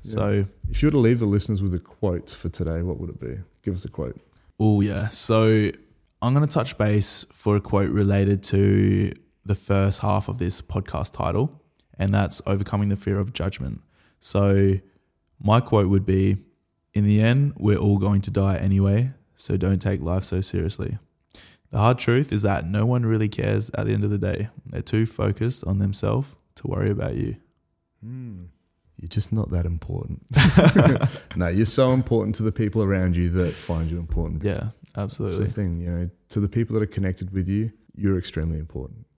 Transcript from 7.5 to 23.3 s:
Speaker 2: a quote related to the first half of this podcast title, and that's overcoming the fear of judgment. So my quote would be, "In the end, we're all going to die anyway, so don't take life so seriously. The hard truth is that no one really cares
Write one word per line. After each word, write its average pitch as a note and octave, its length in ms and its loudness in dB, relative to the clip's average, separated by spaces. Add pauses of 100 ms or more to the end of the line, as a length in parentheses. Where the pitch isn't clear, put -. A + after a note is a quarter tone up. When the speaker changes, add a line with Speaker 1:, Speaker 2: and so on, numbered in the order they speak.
Speaker 2:
a G2+ 60 2
quote G2 280 0
related G2 540 2
to G2 680 2 (320)
the G2 100 0
first G2 460 0
half G2+ 260 -2
of - 120 -6
this F2 220 -4
podcast - 520 -6
title, G#2+ 480 -2 (360)
and G2 160 0
that's G2+ 320 -2
overcoming G2+ 440 -2
the G2 80 -2
fear G2 200 -2
of G2+ 140 -2
judgment. C2+ 500 -6 (380)
So G2 540 4 (680)
my A2 200 4
quote G#2 260 2
would G2 180 4
be, F#2+ 340 2 (540)
"In G#2 120 2
the G#2 160 4
end, C3+ 360 2
we're G#2 200 2
all G2+ 200 4
going G2+ 260 2
to G#2 80 -6
die G2 260 2
anyway, G2 560 2 (220)
so - 200 -4
don't F#2 260 0
take F#2+ 200 -2
life F2+ 240 -2
so F#2 160 -2
seriously. F#2+ 560 -4 (720)
The A2 100 -4
hard A#2+ 200 4
truth C3 320 0
is G#2 120 -2
that G2+ 220 0
no G#2 200 0
one B2 200 0
really A2 220 0
cares G#2 440 -2